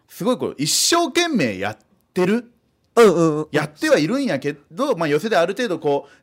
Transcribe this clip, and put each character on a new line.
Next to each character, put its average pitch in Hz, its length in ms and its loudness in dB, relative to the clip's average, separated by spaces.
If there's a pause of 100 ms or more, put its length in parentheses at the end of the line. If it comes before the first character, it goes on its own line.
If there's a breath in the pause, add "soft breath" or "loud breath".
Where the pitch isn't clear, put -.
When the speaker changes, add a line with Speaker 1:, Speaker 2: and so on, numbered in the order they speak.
Speaker 1:
す - 160 -10
ご 247 80 0
い 214 60 -4
こ 123 100 -6
う、 - 100 -10
一 147 140 -4
生 339 360 0
懸 339 200 0
命 135 300 -2
や 98 140 -6
っ - 60 -16 (360)
て 180 120 0
る？ 226 240 -2 (480)
Speaker 2:
う 233 40 10
ん 196 120 8
う 170 60 2
ん 156 200 0
う - 20 -
ん。 151 80 -10
Speaker 1:
や 151 160 -2
っ - 60 -10
て 311 180 -2
は 247 80 4
い 151 80 0
る 220 100 -2
ん 285 80 -2
や 165 140 -2
け 147 180 -6 (160)
ど、 233 240 -2
ま 170 80 -4
あ、 156 40 -2
寄 147 120 0
席 226 80 -6
で 214 80 0
あ 170 80 4
る 185 100 -2
程 247 140 -4
度 170 100 -4
こ 143 300 -2 (140 soft breath)